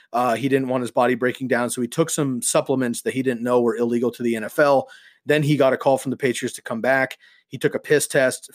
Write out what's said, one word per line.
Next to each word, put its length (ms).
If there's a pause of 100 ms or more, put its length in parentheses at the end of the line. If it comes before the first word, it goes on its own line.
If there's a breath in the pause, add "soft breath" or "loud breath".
(120)
Uh, 240
he 140
didn't 200
want 120
his 80
body 240
breaking 340
down, 220
so 120
he 60
took 220
some 320
supplements 640
that 100
he 80
didn't 220
know 180
were 140
illegal 340
to 140
the 120
N 80
F 140
L. 320 (360 loud breath)
Then 180
he 120
got 180
a 40
call 220
from 100
the 80
Patriots 380
to 80
come 180
back. 380 (280 soft breath)
He 120
took 160
a 40
piss 280
test, 480